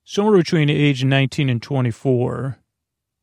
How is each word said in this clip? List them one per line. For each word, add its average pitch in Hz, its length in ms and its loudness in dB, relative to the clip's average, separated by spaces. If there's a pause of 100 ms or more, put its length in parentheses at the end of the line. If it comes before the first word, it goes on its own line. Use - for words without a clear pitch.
somewhere 208 340 2
between 156 320 2
age 147 360 0
nineteen 135 440 0
and 123 120 -2
twenty-four. 127 960 -4 (640)